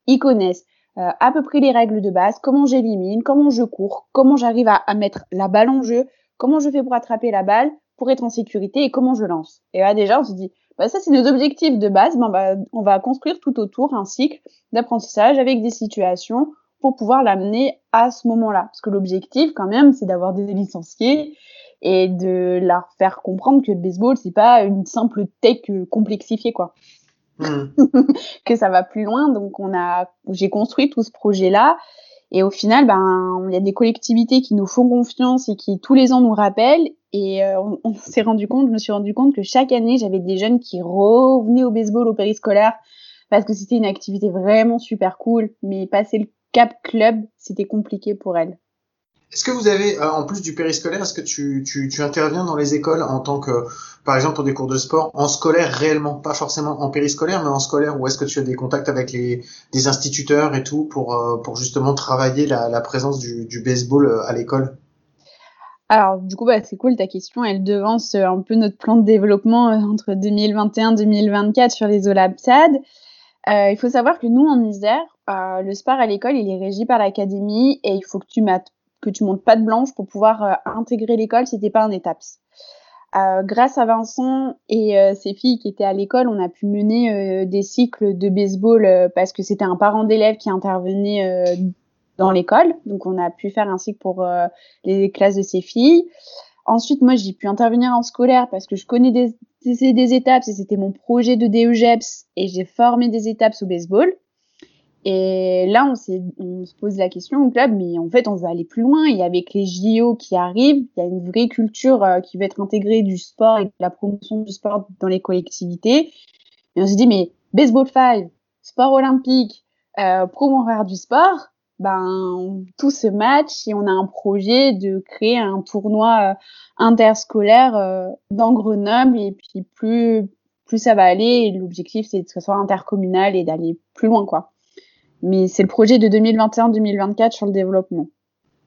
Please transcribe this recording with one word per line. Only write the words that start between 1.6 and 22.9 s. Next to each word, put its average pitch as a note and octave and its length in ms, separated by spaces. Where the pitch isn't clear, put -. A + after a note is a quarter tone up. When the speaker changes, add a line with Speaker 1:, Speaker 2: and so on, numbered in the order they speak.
Speaker 1:
règles A3 280
de G3 100
base, F#3 300
comment C#4 260
j'élimine, A3+ 580
comment C#4+ 260
je A#3+ 140
cours, - 480
comment C4+ 240
j'arrive A#3 320
à, G#3 80
à - 180
mettre G3+ 380
la F#3+ 160
balle G#3+ 220
en C4+ 120
jeu, A#3+ 240
comment D4 240
je C#4+ 100
fais C4+ 140
pour B3+ 100
attraper A#3 380
la G3 100
balle, A3+ 300
pour B3 120
être B3+ 140
en A#3 80
sécurité G#3+ 540
et - 80
comment B3+ 220
je G#3+ 100
lance. E3 380
Et F#3 60
là, G3 120
déjà, G#3+ 280
on C4+ 40
se G#3+ 100
dit, « F#3 180
Bah, - 80
ça, F#4+ 140
c'est F4 100
nos C4 160
objectifs C#4+ 500
de G#3 120
base, G#3+ 280
ben, A#3 120
bah, F#3+ 260
on A3+ 100
va G3 180
construire C4+ 400
tout - 180
autour A#3+ 360
un G3+ 100
cycle C4 360
d'apprentissage A#3 640
avec B3+ 260
des A#3 80
situations A3 840
pour C4+ 140
pouvoir B3+ 300
l'amener G#3 560
à A#3 220
ce - 160
moment-là. » G#3+ 420
Parce - 120
que G#3+ 80
l'objectif, G3 680
quand G3 100
même, C4 260
c'est G#3 140
d'avoir F#3 260
des G3+ 140
licenciés G#3 880
et F#3 260
de F3+ 540
leur F3+ 260